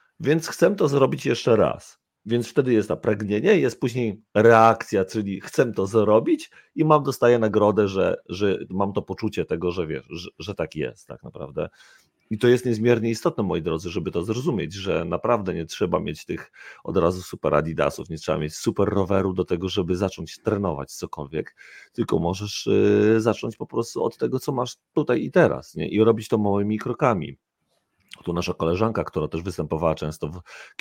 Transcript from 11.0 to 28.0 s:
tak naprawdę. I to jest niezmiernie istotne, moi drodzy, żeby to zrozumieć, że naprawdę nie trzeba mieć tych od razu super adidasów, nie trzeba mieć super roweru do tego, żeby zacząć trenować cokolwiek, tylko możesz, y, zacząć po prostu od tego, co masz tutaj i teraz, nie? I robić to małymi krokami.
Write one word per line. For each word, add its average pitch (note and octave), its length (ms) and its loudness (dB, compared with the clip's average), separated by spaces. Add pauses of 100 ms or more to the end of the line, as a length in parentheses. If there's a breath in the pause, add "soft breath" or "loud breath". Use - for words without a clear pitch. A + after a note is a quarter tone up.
tak B1 160 -18
naprawdę. D2+ 460 -10 (600 soft breath)
I G#2+ 80 -4
to B2 100 2
jest B2 180 4
niezmiernie A#2 440 0
istotne, - 340 -2
moi F2 180 -2
drodzy, E2 280 -4
żeby F2 220 -6
to F2 120 -4
zrozumieć, A2 500 -4
że F#2 320 -2
naprawdę F#2 480 -2
nie E2 120 -6
trzeba F2 340 -2
mieć E2 260 -8
tych - 260 -10 (320 loud breath)
od E2+ 140 -4
razu F2+ 240 2
super - 340 -2
adidasów, D#2 540 -2
nie D#2+ 80 -8
trzeba D#2 200 -4
mieć D2+ 180 -6
super G2 340 -2
roweru F#2+ 440 0
do F#2 120 -2
tego, F2+ 240 -4
żeby F2+ 260 -2
zacząć F#2 420 -6
trenować F#2+ 560 -4
cokolwiek, - 600 -10 (380 loud breath)
tylko G#2+ 260 -2
możesz, F#2 480 -4
y, G#2 540 4
zacząć A2+ 360 -2
po - 80 -12
prostu - 380 -6
od - 140 -4
tego, B2+ 220 -4
co - 120 -6
masz B2+ 260 -6 (160)
tutaj D3 300 0
i C#3+ 80 -6
teraz, F2 440 2
nie? D#2+ 140 -4
I G#2 140 2
robić A2 240 2
to A#2 100 0
małymi G#2 420 0
krokami. G#2 580 -2 (840)